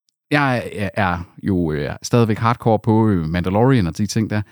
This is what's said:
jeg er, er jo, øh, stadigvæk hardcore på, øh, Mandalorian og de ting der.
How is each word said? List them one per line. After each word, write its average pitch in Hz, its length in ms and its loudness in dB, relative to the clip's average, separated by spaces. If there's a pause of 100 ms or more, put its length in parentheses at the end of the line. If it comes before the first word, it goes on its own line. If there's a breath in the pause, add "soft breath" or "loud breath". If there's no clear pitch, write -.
(320)
jeg 131 420 -2
er, 98 200 -4
er 90 260 -2 (240)
jo, 90 280 0
øh, 71 320 -4
stadigvæk 113 340 2
hardcore 110 420 0
på, 110 300 2
øh, 85 200 0
Mandalorian 95 580 2
og 80 100 -4
de 107 80 -2
ting 107 240 -2
der. 107 120 -2 (100)